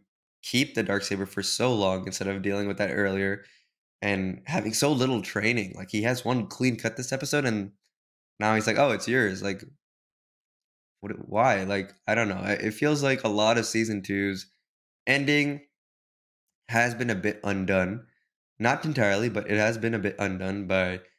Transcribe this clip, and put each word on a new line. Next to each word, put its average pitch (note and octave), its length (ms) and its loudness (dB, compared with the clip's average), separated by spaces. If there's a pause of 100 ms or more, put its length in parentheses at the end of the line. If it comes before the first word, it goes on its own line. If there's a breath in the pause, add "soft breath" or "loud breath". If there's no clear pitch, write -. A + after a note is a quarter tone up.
(500)
keep C3+ 260 0
the A2+ 80 2
Darksaber G2 440 -2
for - 160 -6
so B2 300 0
long F#2+ 320 0
instead F#2+ 220 -6
of G2 140 -2
dealing G2+ 260 -2
with G2 100 -4
that G2 140 0
earlier G2 520 0 (580 soft breath)
and F#2+ 440 -2
having A2 280 -2
so C#3+ 180 2
little B2+ 300 2
training. G#2 540 -2
Like, F#2+ 160 -12
he G#2 120 0
has B2 200 0
one A#2+ 240 0
clean B2+ 300 -2
cut - 180 -4
this B2+ 160 -8
episode, C#3 340 0
and G#2 260 -2 (680)
now G#2+ 160 4
he's G#2+ 120 2
like, A2 100 2
"Oh, C3+ 140 6
it's G#2 160 -2
yours." G#2+ 340 2
Like, G2 220 -4 (1400)
what, - 260 -10
why? G#2+ 360 2
Like, G2 300 -4 (140)
I G#2+ 80 2
don't A2+ 140 2
know. F#2+ 140 -4
It, G2+ 180 0
it A2 100 0
feels D3 320 0
like C3+ 200 2
a A2+ 60 0
lot G#2+ 280 4
of A2+ 80 2
season A2 380 -2
two's G2 440 -2 (600)
ending C#3+ 540 2 (1080)
has A#2+ 240 4
been A#2+ 160 -2
a A2 60 0
bit G2+ 280 -2
undone. G2 640 0 (540 soft breath)
Not B2 260 2
entirely, A#2 440 2
but G2+ 200 -4
it G#2 80 2
has A2 200 2
been A2+ 160 -2
a A2 60 -2
bit F#2+ 200 -2
undone F#2+ 480 -4
by F#2 340 0 (180 soft breath)